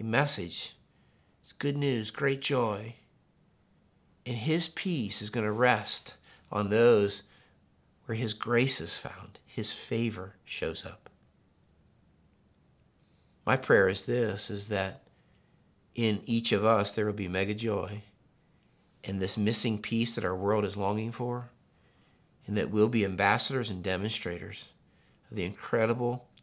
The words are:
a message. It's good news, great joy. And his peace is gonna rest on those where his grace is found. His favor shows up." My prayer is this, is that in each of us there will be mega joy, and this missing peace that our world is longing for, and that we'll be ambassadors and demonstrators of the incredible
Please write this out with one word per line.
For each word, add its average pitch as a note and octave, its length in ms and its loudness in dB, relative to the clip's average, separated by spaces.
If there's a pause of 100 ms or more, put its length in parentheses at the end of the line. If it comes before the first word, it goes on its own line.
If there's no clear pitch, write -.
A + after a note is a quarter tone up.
a A2 40 -8
message. A2+ 720 -2 (680)
It's - 100 -20
good C#3+ 240 -2
news, B2+ 340 0
great C#3 300 0
joy. A#2 540 0 (1300)
And A#2+ 120 -4
his D#3 320 0
peace C#3+ 520 -2
is G#2 100 -8
gonna A2 200 0
rest A2 640 2 (380)
on G2+ 180 0
those G#2+ 520 6 (800)
where A#2 120 -6
his A2+ 160 -2
grace A#2+ 480 0
is - 140 -6
found. - 500 -14
His - 280 -6
favor G2+ 720 -4
shows - 420 -6
up." - 240 -18 (2250)
My B2 120 4
prayer G#2+ 320 6
is G2 160 -2
this, A2+ 460 -2
is G2+ 180 -8
that F#2+ 340 -2 (920)
in A2 320 0
each A#2 260 0
of G2+ 140 2
us G#2 260 4
there G#2+ 140 0
will G#2 80 -2
be G2+ 140 -4
mega G2 260 0
joy, G#2 480 -4 (1000)
and G2 180 -4
this F#2+ 180 -2
missing G#2+ 420 2
peace A2+ 340 -2
that G#2+ 100 -4
our F#2 120 0
world G2+ 300 2
is G2 100 -4
longing G#2 340 -2
for, A#2+ 400 -6 (960)
and G2+ 100 -2
that F#2+ 140 0
we'll G#2+ 180 6
be A#2 160 2
ambassadors G#2 640 0
and F#2 140 -6
demonstrators F#2 840 -4 (640)
of A2+ 60 -10
the F#2+ 80 -2
incredible A#2 840 -2 (140)